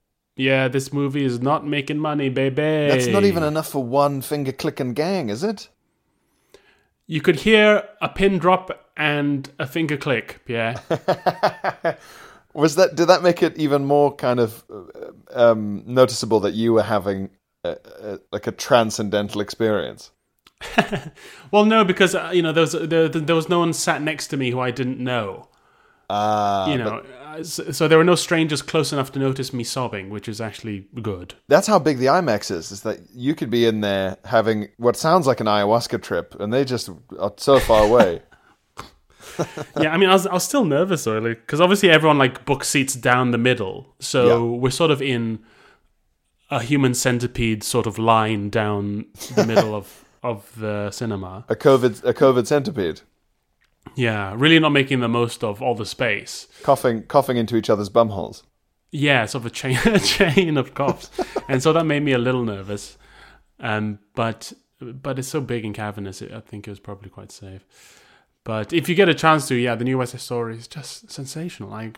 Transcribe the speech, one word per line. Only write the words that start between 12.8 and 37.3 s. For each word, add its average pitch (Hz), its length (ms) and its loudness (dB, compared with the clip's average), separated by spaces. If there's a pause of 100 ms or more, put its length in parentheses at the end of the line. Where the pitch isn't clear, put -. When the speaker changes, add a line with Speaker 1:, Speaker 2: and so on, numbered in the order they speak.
Speaker 2:
did 160 120 2
that 170 160 6
make 175 200 2
it 160 160 0
even 143 260 2
more 143 300 2
kind 123 260 -2
of, 110 300 -2
uh, - 800 0
um, 104 360 -2
noticeable 120 540 2
that 98 140 -2
you 113 180 2
were 110 100 4
having 98 480 -2 (340)
a, 85 120 -4 (260)
a, 101 160 -10 (140)
like, - 140 -6
a 110 60 -6
transcendental 104 880 0
experience? 101 720 -4 (500)
Speaker 1:
<laughs> - 300 -2 (640)
Well, 208 120 6
no, 220 200 6
because, 180 300 2
uh, 165 180 -4
you 175 100 2
know, 160 100 0
there 160 100 2
was, 160 100 0
there, 165 360 0
there 156 280 -2
was 160 120 -2
no 175 120 2
one 170 120 2
sat 151 300 -2
next 156 260 -6
to 151 80 -6
me 131 140 -2
who 123 100 -2
I 127 100 -2
didn't 127 300 -6
know. 117 480 -4 (640)
Speaker 2:
Ah, 104 580 0
Speaker 1:
You 127 80 -2
know, 110 240 -6
Speaker 2:
but 156 380 -18
Speaker 1:
uh, 165 40 -10
so, - 260 -10
so 156 180 -2
there 160 100 6
were 160 60 6
no 180 120 6
strangers 160 460 -2
close 151 300 -2
enough 135 200 -4
to 139 80 -6
notice 135 320 -2
me 120 100 -6
sobbing, 107 480 -8
which 104 180 -12
is 110 120 -10
actually 104 480 -10 (120)
good. 95 340 -8 (140)
Speaker 2:
That's 170 200 4
how 208 100 4
big 143 200 0
the 127 80 0
imax 131 440 2
is, 90 220 -6
is 98 100 -16
that 110 160 -6 (160)
you 127 220 -4
could 143 140 -8
be 117 140 2
in 110 160 2
there 95 440 -2
having 107 520 0
what 117 200 0
sounds 165 320 2
like 123 120 2
an 110 60 -2
ayahuasca 104 560 0
trip, - 380 -4
and 104 120 -4
they 139 120 2
just 123 260 -6 (280)
are 98 180 -4